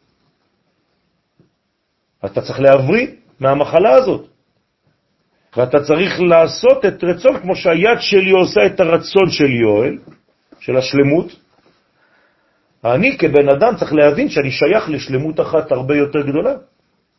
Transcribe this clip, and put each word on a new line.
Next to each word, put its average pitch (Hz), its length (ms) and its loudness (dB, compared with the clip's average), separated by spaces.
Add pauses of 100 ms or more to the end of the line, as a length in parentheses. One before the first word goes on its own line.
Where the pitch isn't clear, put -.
(2250)
אתה 117 160 -8
צריך - 180 -10
להבריא 139 480 2 (320)
מהמחלה 143 540 0
הזאת. 226 340 0 (1300)
ואתה 131 260 0
צריך 160 380 -2
לעשות 180 640 2
את 190 180 -4
רצון, 180 360 0
כמו 180 160 -6
שהיד 185 440 0
שלי 190 320 0
עושה 185 340 2
את 190 140 -2
הרצון 170 500 2
של 139 220 0
יואל, 113 460 0 (600)
של 127 180 -4
השלמות. 143 580 0 (1500)
אני 175 320 0
כבן 143 320 2
אדם 202 260 2
צריך - 180 -6
להבין 151 360 2
שאני 139 220 -4
שייך 165 380 -2
לשלמות 147 500 -6
אחת 151 320 -2
הרבה 131 260 -2
יותר 143 240 -2
גדולה. 156 320 -4 (640)